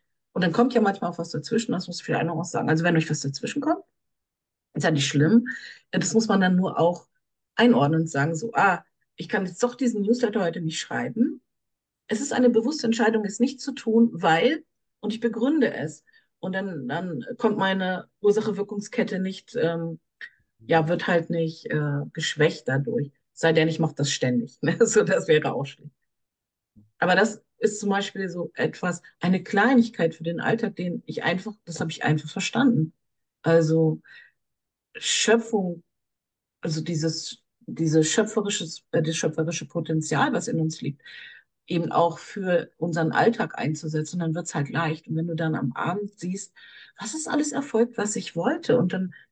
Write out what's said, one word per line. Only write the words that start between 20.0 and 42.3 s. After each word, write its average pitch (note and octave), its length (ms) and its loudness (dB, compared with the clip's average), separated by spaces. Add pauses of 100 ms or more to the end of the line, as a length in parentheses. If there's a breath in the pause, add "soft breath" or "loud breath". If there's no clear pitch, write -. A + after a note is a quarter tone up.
ja, E3 200 4
wird E3+ 200 -2
halt E3+ 220 2
nicht, E3 420 -4
äh, D3 300 -2 (120)
geschwächt - 540 0
dadurch. C#3 440 -2 (220)
Sei E3 200 2
denn, D#3+ 140 4
ich D#3+ 120 -2
mach D#3+ 140 0
das C#3+ 180 -2
ständig, B2 460 -2
<laughs> - 60 -18
ne? A3 220 0
So, G#3 180 4
das E3 240 0
wäre D3+ 260 2
auch C#3+ 120 -4
schlimm. - 260 -16 (1080)
Aber F3+ 160 2
das G#3+ 260 2 (160)
ist - 220 -2
zum G3+ 100 -2
Beispiel G3 400 -2
so E3+ 260 -8
etwas, - 460 -4 (180 soft breath)
eine F3+ 240 2
Kleinigkeit G#3+ 720 2
für - 80 -16
den E3+ 160 -4
Alltag, A3 360 -2
den F3 300 -6
ich - 180 -8
einfach, F#3 300 -2 (120)
das D#3+ 140 -10
habe E3 120 -4
ich - 120 -10
einfach D3+ 260 0
verstanden. F#3+ 640 2 (480)
Also D#3+ 600 4 (960 loud breath)
Schöpfung, G#3 840 0 (800)
also D#3 200 -4
dieses, D#3+ 640 -4 (240)
diese D#3+ 360 4
schöpferisches, G3+ 880 -2
äh, E3+ 120 2
das D#3+ 140 -2
schöpferische D#3+ 500 -4
Potenzial, D#3+ 640 0
was - 140 -2
in E3 120 -2
uns D#3+ 220 -2
liegt, C#3+ 200 -8 (640 loud breath)
eben E3+ 240 -2
auch E3 280 2
für F#3 580 -2